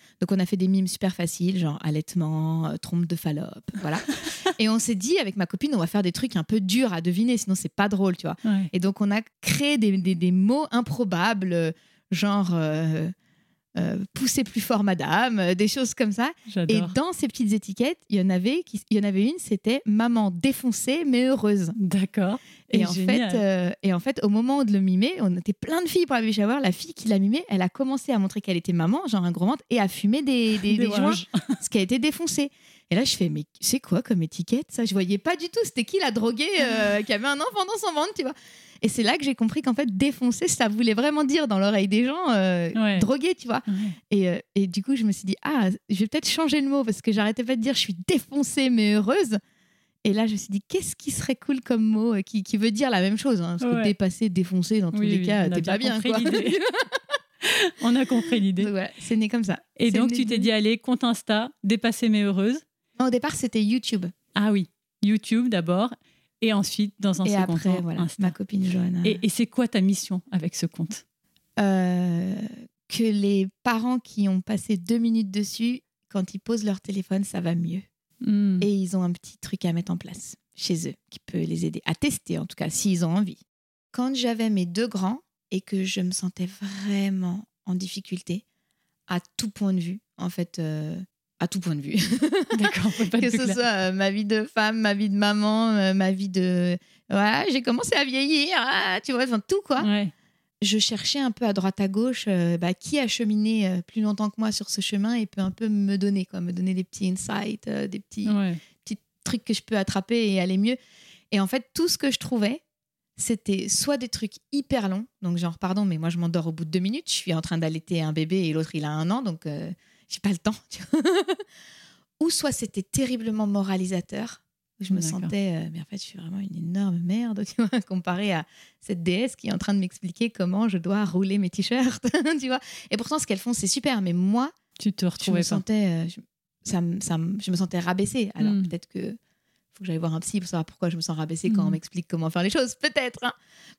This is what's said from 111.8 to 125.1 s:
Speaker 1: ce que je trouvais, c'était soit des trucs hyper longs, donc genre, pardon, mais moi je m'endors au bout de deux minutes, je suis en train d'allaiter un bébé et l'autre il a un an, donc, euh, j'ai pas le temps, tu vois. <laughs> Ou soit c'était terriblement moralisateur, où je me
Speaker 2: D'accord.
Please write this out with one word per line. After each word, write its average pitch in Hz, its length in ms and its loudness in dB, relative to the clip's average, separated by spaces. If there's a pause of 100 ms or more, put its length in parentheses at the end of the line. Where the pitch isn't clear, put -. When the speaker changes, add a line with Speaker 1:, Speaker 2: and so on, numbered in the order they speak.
Speaker 1:
ce - 100 -2
que 277 140 0
je - 60 -2
trouvais, 226 440 -2 (540)
c'était 202 520 -2
soit 285 300 0
des 240 100 -8
trucs - 260 -6 (180)
hyper 262 360 -2
longs, 202 180 -4 (140)
donc 175 160 -2
genre, 170 220 -2
pardon, 190 260 0
mais 170 140 0
moi 165 100 -2
je 170 100 -2
m'endors 170 280 0
au 165 60 -2
bout 160 120 -8
de 156 60 -8
deux 185 80 0
minutes, 202 300 -2
je - 40 -4
suis - 220 -2
en 160 80 0
train 165 160 -4
d'allaiter 160 420 -2
un 156 120 -2
bébé 160 320 0
et 156 80 0
l'autre 160 220 -2
il 151 100 -2
a 151 60 -4
un 160 200 -2
an, 240 120 0
donc, 165 240 -6
euh, 156 240 -8 (380)
j'ai - 120 -10
pas 202 100 0
le 180 80 0
temps, 214 160 -2 (160)
tu - 200 -14
vois. 302 120 2
<laughs> - 1200 -4
Ou 339 100 2
soit 285 220 0
c'était 202 300 -6
terriblement 226 640 -2
moralisateur, 190 960 -2 (380)
où 196 40 -8
je 185 100 -2
me 180 60 2
Speaker 2:
D'accord. 165 200 -4